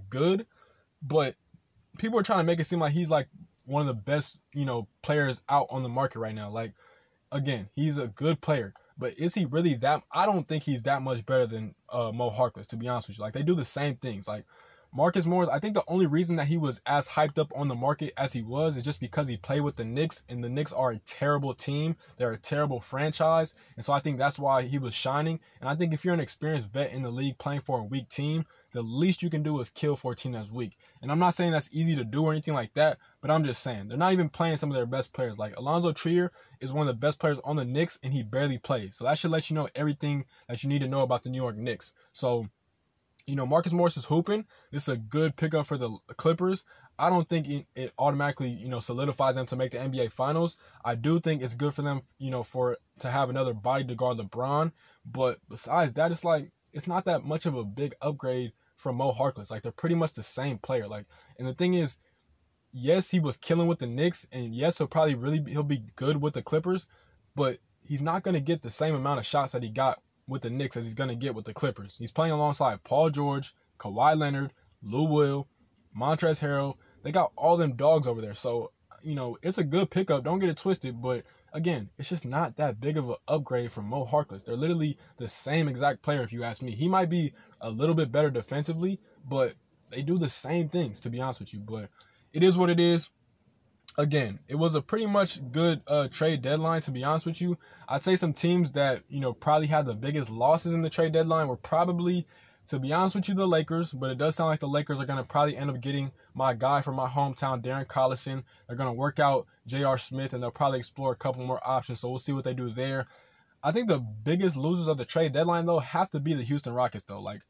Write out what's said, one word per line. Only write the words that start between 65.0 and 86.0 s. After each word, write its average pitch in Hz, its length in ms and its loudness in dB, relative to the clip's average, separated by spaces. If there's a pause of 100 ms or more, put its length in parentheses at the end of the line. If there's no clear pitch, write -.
really 139 240 0
be, 147 140 -4
he'll 147 100 0
be 143 220 -2 (120)
good 143 240 0
with 147 140 -2
the - 80 -6
Clippers, 175 440 -2 (480)
but 135 220 0 (280)
he's 143 180 -4
not 170 200 0
gonna 180 160 2
get 156 220 0
the 120 80 -12
same 156 260 0
amount 139 240 0
of 113 60 -4
shots 139 280 0
that 123 100 -4
he 107 80 -6
got 131 320 0 (240)
with 131 140 -6
the 117 80 -6
Knicks 131 280 -4
as 117 80 -4
he's 113 100 -10
gonna 131 200 -2
get 123 200 -4
with 110 100 -8
the 110 80 -12
Clippers. - 460 -6
He's 113 120 -8
playing 160 220 2
alongside 143 500 2
Paul 156 280 4
George, 139 440 -2 (240)
Kawhi 123 380 4
Leonard, 139 380 0 (280)
Lou 120 220 0
Will, 143 420 2 (480)
Montrezl 156 460 2
Harrell. 139 360 -2 (260)
They 143 100 -6
got 175 240 2
all 170 220 6
them 147 180 2
dogs 143 300 6
over 117 160 -2
there. 104 100 -8
So, 117 400 -4 (300)
you 151 120 -6
know, 127 280 -4
it's 185 160 -2
a 185 60 2
good 165 260 2
pickup. 165 340 0
Don't 170 140 0
get 190 100 2
it 156 80 0
twisted. 131 460 -2
But, 123 220 -2 (280)
again, 156 460 -2
it's 139 100 -8
just 170 160 -6
not 131 320 -2
that 123 240 0
big 147 160 -2
of 127 140 -2
an - 60 -2 (120)
upgrade 127 420 0
from 107 140 -10
Mo 123 220 -4
Harkless. 120 360 -2
They're 117 140 -6
literally 156 400 0 (220)
the 117 100 -6
same 151 400 0
exact 135 320 0